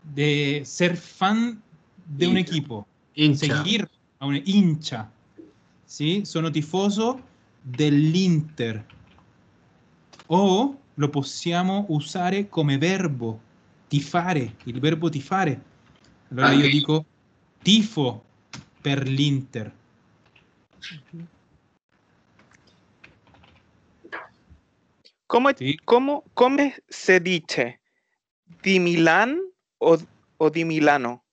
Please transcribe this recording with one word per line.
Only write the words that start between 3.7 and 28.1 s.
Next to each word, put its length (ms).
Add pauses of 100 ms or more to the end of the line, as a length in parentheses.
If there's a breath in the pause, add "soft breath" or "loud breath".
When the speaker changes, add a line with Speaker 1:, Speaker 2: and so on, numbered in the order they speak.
Speaker 1:
a 80
un 180
hincha. 680 (760)
Sì, 400
sono 260
tifoso 720 (400)
dell'Inter. 1200 (1400)
O 540 (140)
lo 160
possiamo 800
usare 580
come 300
verbo, 640 (480)
tifare, 760
il 160
verbo 280
tifare. 540 (680)
Allora 200
io 140
Speaker 2:
Anche 60
Speaker 1:
dico 340 (580)
tifo 600 (560)
per 260
l'Inter. 680 (4000)
Speaker 4:
Come, 300
Speaker 1:
Sì. 280
Speaker 4:
come, 380 (100)
come 540
se 340
dice? 600 (800)